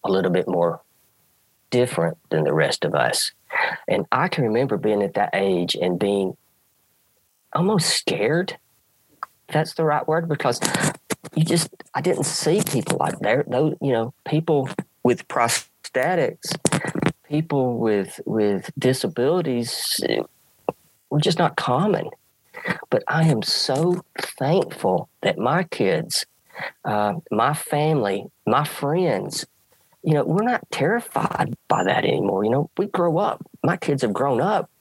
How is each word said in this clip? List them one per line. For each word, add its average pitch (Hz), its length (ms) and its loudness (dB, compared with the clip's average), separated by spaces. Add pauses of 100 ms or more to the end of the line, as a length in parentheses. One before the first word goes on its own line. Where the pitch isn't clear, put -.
a 98 60 -2
little 95 200 2
bit 90 180 0
more 85 320 0 (880)
different 120 480 0 (120)
than 78 140 2
the 71 100 2
rest 73 300 2
of 76 100 -2
us. 60 380 0 (560)
And - 240 0
I 139 160 2
can 151 160 0
remember 113 320 2
being 104 260 2
at 98 120 -2
that 101 180 0
age 92 420 0
and 90 240 0
being 98 380 0 (1160)
almost 185 380 2
scared, 165 680 0 (920)
if - 60 -14
that's 156 200 0
the 165 100 0
right 151 220 0
word, 165 220 0
because 143 320 0 (760)
you 160 100 4
just, 160 240 0 (260)
I - 60 -2
didn't 160 240 0
see 185 400 0
people - 340 -2
like 143 220 0
that. 117 300 0
Those, 139 300 0
you 139 120 0
know, 113 220 -2 (100)
people 151 440 0 (340)
with - 240 2
prosthetics, - 1300 -2 (760)
people 143 500 0
with, 107 460 0
with 104 540 0
disabilities, 131 1300 0
uh, 55 140 0 (880)
were 147 100 2
just 165 180 0
not 165 180 0
common. 160 520 0 (800)
But - 200 0
I 160 160 2
am 135 180 4
so 160 600 0 (140)
thankful - 880 0 (120)
that 95 180 0
my 110 260 2
kids, - 600 -2 (600)
uh, 104 300 0 (160)
my 113 220 2
family, 147 800 0 (160)
my 127 180 4
friends, 147 800 -2 (580)
you 156 120 2
know, 143 100 2
we're 196 200 2
not 240 260 -2
terrified - 840 -2 (120)
by - 160 2
that 90 200 2
anymore. 95 400 0
You 107 60 2
know, 139 280 0
we 202 80 0
grow 170 320 0
up. - 260 -2 (180)
My 165 140 2
kids 139 260 -2
have 110 100 0
grown 123 280 2
up. 190 300 0 (100)